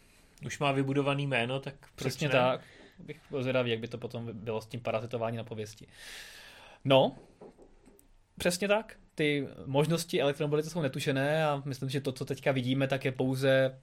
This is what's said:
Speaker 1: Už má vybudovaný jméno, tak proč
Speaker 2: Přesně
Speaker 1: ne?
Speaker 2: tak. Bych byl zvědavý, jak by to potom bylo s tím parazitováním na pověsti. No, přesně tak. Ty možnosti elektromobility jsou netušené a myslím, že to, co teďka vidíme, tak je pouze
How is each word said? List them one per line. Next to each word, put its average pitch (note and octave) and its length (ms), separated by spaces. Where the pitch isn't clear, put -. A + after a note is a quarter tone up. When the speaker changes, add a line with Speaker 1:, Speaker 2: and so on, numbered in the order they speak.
Speaker 1:
Už - 140
má C#3+ 120
vybudovaný C#3 560
jméno, B2+ 320
tak C3+ 200
proč - 160
Speaker 2:
Přesně C3+ 320
Speaker 1:
ne? C3+ 40
Speaker 2:
tak. B2+ 300
Bych - 180
byl C#3+ 100
zvědavý, B2 300
jak A2+ 80
by A#2 80
to A#2 100
potom A#2 360
bylo A2 280
s - 60
tím A#2+ 120
parazitováním A2+ 580
na A2+ 60
pověsti. G#2+ 440
No, C3+ 300
přesně F3+ 300
tak. G#3+ 280
Ty D3 320
možnosti D#3 560
elektromobility D3 480
jsou E3+ 120
netušené C#3+ 640
a C#3+ 200
myslím, C3+ 240
že C3+ 120
to, C#3 100
co C3+ 140
teďka C#3 260
vidíme, C3 360
tak C3+ 180
je C3+ 60
pouze C3+ 720